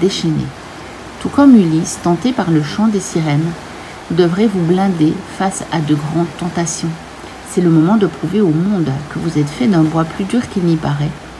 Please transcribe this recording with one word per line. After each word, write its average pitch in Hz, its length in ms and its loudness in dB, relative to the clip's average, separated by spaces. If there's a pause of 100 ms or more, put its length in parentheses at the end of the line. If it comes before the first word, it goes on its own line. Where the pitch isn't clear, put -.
déchaînées. 160 460 0 (760)
Tout - 100 -6
comme 277 260 8
Ulysse, 165 460 2
tenté 175 300 0
par 180 180 -2
le 151 120 4
chant 208 260 0
des 202 120 0
sirènes, 160 500 0 (600)
vous 170 60 -4
devrez 180 320 4
vous 190 140 -2
blinder 170 520 2 (240)
face 190 340 -2
à 165 80 0
de 151 140 0
grandes 160 440 -2
tentations. 170 520 -4 (600)
C'est 185 100 -2
le 175 100 4
moment 165 260 6
de 196 100 4
prouver 170 340 -2
au 185 100 4
monde 170 400 0 (200)
que 170 80 -8
vous 160 200 -2
êtes 147 100 2
fait - 180 -2
d'un 175 160 4
bois 160 220 2
plus 190 200 -6
dur 233 240 -2
qu'il 180 160 -2
n'y 165 120 4
paraît 147 340 -2 (280)